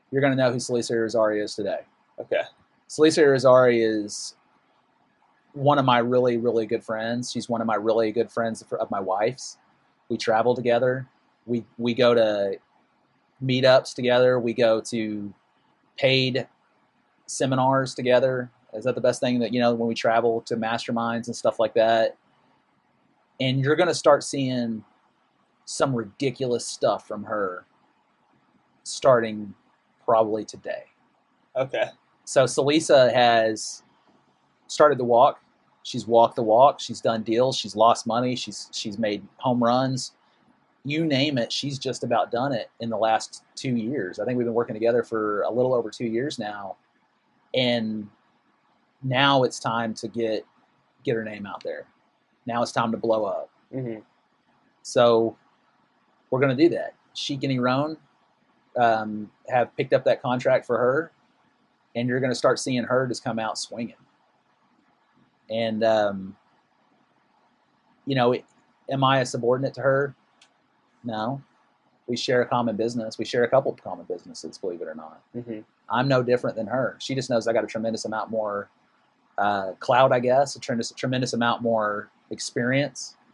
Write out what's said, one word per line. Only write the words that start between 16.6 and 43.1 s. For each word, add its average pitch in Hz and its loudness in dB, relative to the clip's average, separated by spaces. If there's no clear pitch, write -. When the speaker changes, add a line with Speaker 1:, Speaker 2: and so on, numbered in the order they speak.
Speaker 1:
seminars 131 0
together. 123 2
Is 107 -10
that 127 0
the 123 -6
best 123 0
thing 123 0
that, 113 -2
you 123 0
know, 120 2
when 117 -2
we 113 -2
travel 117 2
to 120 -6
masterminds 117 -4
and 117 -8
stuff - -2
like 110 0
that? 113 2
And 131 -2
you're 143 0
gonna 165 2
start 143 4
seeing 123 -4
some 139 -2
ridiculous 117 -4
stuff - -2
from 104 -10
her 101 -6
starting 110 2
probably 110 2
today. - -10
Speaker 2:
Okay. 127 -2
Speaker 1:
So 135 4
Salisa 143 4
has 117 2
started 147 6
to 127 -2
walk. 120 6
She's 107 -8
walked 117 6
the 127 -2
walk. 123 6
She's - -12
done 113 -2
deals. 123 0
She's 101 -8
lost 113 4
money. 123 -2
She's, - -12
she's 104 -10
made 101 -4
home 123 0
runs. 127 0
You 151 -4
name 143 0
it, 113 -4
she's 139 -6
just 123 -6
about 117 0
done 127 -2
it 107 -6
in 113 -8
the 113 -4
last 110 -2